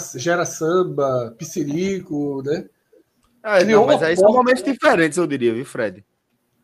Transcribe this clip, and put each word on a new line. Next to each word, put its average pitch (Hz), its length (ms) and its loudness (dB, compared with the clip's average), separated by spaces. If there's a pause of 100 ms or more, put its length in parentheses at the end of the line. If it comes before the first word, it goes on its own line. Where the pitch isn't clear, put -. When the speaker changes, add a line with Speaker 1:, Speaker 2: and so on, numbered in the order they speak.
(160)
Speaker 1:
Gera 170 300 -2
Samba, 143 920 -2
Pissirico, 151 1040 -6
né? 151 260 -6 (760)
Speaker 2:
Ah, 208 180 0
Speaker 1:
Criou 208 220 4
Speaker 2:
não, 247 40 2
mas 277 140 4
Speaker 1:
uma 160 80 0
Speaker 2:
aí 175 80 0
são 185 80 6
Speaker 1:
porta. 226 140 6
Speaker 2:
momentos 254 240 2
diferentes, 220 560 2
eu 170 80 0
diria, 120 280 0
viu, 123 120 -6
Fred? 98 380 -8 (600)